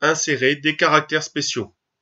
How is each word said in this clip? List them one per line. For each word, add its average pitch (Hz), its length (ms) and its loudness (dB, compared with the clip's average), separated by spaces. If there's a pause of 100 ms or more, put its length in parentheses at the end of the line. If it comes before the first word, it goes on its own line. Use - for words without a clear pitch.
insérer 143 560 0
des 151 180 -2
caractères 156 480 2
spéciaux. 127 500 -6 (280)